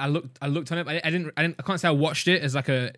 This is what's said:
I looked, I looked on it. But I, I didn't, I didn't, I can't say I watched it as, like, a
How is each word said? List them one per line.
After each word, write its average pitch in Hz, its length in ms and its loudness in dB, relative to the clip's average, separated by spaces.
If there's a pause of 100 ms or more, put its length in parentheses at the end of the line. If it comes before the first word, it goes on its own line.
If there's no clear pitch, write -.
I 139 40 0
looked, 147 340 -2
I 143 60 -4
looked 147 240 -2
on 165 60 -2
it. 175 80 -4
But 151 100 -4
I, 170 80 -2
I 160 80 2
didn't, 170 240 -2
I 151 60 0
didn't, 165 180 0
I - 40 -8
can't 190 160 -2
say 175 100 4
I - 20 4
watched 147 360 2
it 180 140 4
as, 135 140 -2
like, 139 140 -2
a 127 280 0